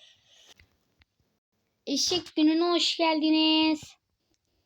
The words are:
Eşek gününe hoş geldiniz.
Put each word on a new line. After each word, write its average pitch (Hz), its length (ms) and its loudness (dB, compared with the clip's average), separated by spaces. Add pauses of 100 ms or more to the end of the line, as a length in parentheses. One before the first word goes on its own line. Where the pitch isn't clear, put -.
(1900)
Eşek 311 500 -4
gününe 320 280 2
hoş 349 340 0
geldiniz. 311 840 0 (840)